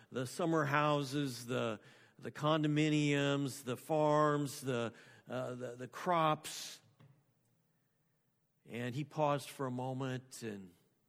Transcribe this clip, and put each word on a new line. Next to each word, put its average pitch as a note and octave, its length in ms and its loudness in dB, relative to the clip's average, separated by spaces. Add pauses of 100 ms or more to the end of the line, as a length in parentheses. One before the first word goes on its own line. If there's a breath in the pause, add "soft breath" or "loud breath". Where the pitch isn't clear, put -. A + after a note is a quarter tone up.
(120)
the B2+ 140 -2
summer E3 380 2
houses, C#3+ 840 2
the, A#2+ 340 -2 (400 loud breath)
the - 100 -10
condominiums, D3 1300 2
the B2+ 120 -4
farms, D3+ 840 2
the, A#2+ 320 -2 (360 loud breath)
uh, B2 260 -6
the, B2 240 -8
the B2+ 100 -12
crops. D#3+ 920 0 (1900)
And A#2+ 240 -6
he D3 100 -4
paused C#3+ 460 0
for C#3 160 -6
a B2+ 40 -4
moment B2+ 520 -4 (200)
and G2+ 260 -10 (400)